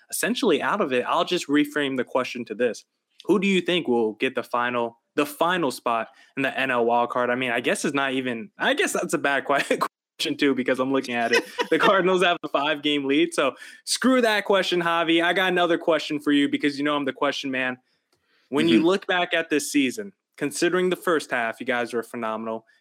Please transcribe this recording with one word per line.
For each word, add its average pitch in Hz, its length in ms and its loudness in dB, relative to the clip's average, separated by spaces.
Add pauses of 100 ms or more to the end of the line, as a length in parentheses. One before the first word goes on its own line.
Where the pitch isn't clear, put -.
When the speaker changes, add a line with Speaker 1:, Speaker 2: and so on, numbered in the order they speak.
(100)
Speaker 1:
essentially 180 520 0
out 156 180 0
of 151 120 -2
it, 123 140 0
I'll 160 200 0
just 175 220 -4
reframe 143 500 0
the 120 60 0
question 123 420 -4
to 110 80 -8
this. 110 300 -2 (400)
Who 190 140 4
do 196 80 0
you 190 140 4
think 175 280 -2
will 117 260 2
get 131 200 -2
the 120 80 -4
final, 120 560 -4 (180)
the 294 100 2
final 170 440 0
spot 117 380 -2 (280)
in 135 80 -2
the 127 140 -4
N 131 120 0
L 120 140 2
wild 120 260 2
card? 123 180 0
I 123 60 0
mean, 127 160 -2
I 117 100 -2
guess 165 240 -2
it's 151 100 -2
not 139 200 0
even, 123 440 -4
I 240 140 0
guess 302 200 0
that's 196 200 -4
a 165 60 0
bad 139 260 0
que-, 151 340 0
<laughs> - 400 -8
question 147 180 -4
too, 143 180 2
because 127 260 -2
I'm 131 120 -2
looking 123 220 -2
at 117 180 0
it. - 120 2 (260)
The 160 80 2
Cardinals 185 440 4
have 175 200 2
a 156 60 -8
five-game 147 560 0
lead. 151 300 0
So 143 200 0 (300)
screw 254 380 2
that 214 220 2
question, 180 360 2
Javi. 170 420 2
I 175 120 2
got 185 160 2
another 175 280 2
question 156 420 0
for 147 120 0
you 143 160 4
because 143 300 -2
you 139 60 -4
know 147 120 0
I'm 143 80 -2
the 135 80 -4
question 143 380 -2
man. 127 260 -2 (720)
When 147 200 2
you 165 100 8
Speaker 2:
Mm-hmm. 156 80 4
Speaker 1:
look 190 200 2
back 175 280 0
at 165 160 0
this 147 200 0
season, 113 420 -2 (240)
considering 175 540 0
the 170 60 -2
first 165 340 -2
half, 117 300 -4
you 120 60 -12
guys 120 260 -2
were 117 100 -2
phenomenal. 113 640 -6 (140)